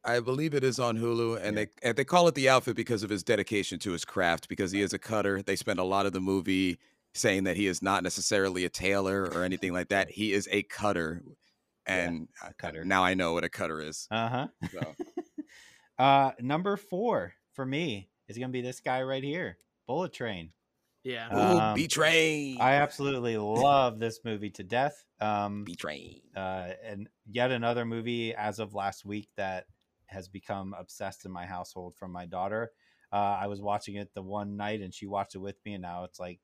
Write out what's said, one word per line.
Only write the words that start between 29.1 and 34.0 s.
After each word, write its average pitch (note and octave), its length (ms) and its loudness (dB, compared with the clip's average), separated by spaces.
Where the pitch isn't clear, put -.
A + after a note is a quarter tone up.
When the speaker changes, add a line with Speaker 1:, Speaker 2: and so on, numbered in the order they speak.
Speaker 2:
that F#2+ 300 -6
has F#2+ 200 -14
become G2 500 -10
obsessed G2 480 -12
in F#2+ 60 -10
my F2 140 -10
household F2+ 500 -12
from F#2 160 -14
my F2 140 -10
daughter. G2+ 460 -4
Uh, - 20 -4
I G2+ 80 -4
was G2+ 140 -8
watching G#2 340 -4
it G2+ 180 -10